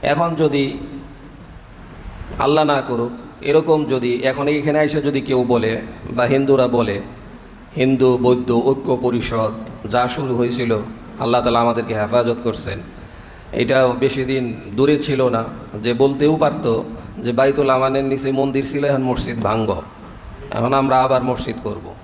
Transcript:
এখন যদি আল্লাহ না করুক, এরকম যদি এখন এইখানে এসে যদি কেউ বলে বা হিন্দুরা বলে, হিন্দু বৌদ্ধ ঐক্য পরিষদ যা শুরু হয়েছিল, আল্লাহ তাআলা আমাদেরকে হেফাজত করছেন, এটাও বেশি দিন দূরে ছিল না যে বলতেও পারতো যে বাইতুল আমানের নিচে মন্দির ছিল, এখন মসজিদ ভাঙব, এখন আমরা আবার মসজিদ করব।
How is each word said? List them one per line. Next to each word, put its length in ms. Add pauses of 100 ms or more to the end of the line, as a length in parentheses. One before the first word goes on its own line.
এখন 340
যদি 420 (1600)
আল্লাহ 240
না 180
করুক, 300 (300)
এরকম 440
যদি 300
এখন 320
এইখানে 320
এসে 220
যদি 200
কেউ 260
বলে 340 (300)
বা 120
হিন্দুরা 440
বলে, 340 (760)
হিন্দু 420
বৌদ্ধ 480
ঐক্য 360
পরিষদ 500 (400)
যা 160
শুরু 280
হয়েছিল, 440 (400)
আল্লাহ 220
তাআলা 180
আমাদেরকে 420
হেফাজত 420
করছেন, 360 (760)
এটাও 460
বেশি 240
দিন 300 (220)
দূরে 260
ছিল 280
না 140 (380)
যে 120
বলতেও 440
পারতো 460 (360)
যে 140
বাইতুল 360
আমানের 340
নিচে 280
মন্দির 400
ছিল, 140
এখন 180
মসজিদ 380
ভাঙব, 400 (680)
এখন 220
আমরা 300
আবার 200
মসজিদ 400
করব। 300 (100)